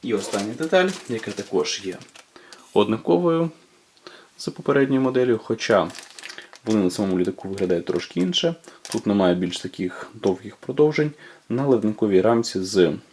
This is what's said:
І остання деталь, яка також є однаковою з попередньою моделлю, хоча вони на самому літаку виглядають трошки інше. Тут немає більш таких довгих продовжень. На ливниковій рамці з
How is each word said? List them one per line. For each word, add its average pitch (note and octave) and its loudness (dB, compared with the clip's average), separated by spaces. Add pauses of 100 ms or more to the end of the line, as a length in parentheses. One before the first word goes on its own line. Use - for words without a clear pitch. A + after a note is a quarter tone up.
І A#2 -4
остання G2+ -4
деталь, E3+ 2 (200)
яка A2 -6
також G2 -4
є F#2 -8 (760)
однаковою E3 2 (880)
з - -8
попередньою C3+ 2
моделлю, B2+ 2
хоча G2 0 (720)
вони G#2+ 2
на F2+ 2
самому F#2+ 0
літаку F2+ -2
виглядають F#2 -2
трошки F2 -4
інше. E3 0 (280)
Тут - -6
немає G2 4
більш F2+ -4
таких - -8
довгих G#2 -4
продовжень. D3+ 0 (360)
На C3 -2
ливниковій G#2+ 4
рамці A#2 2
з F#2 4 (200)